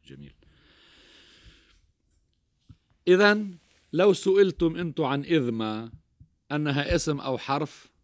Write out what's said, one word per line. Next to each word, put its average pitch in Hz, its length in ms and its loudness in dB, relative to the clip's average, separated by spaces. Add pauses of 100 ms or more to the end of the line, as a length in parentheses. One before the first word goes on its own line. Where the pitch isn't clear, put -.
جميل. 69 300 -20 (2750)
إذن 202 500 4 (340)
لو 185 200 4
سئلتم 185 640 2
أنتم 165 280 -4
عن 139 200 -2
إذ 143 260 0
ما 113 420 -6 (600)
أنها 147 420 -2
اسم 147 260 -2
أو 131 180 -4
حرف - 540 -6 (120)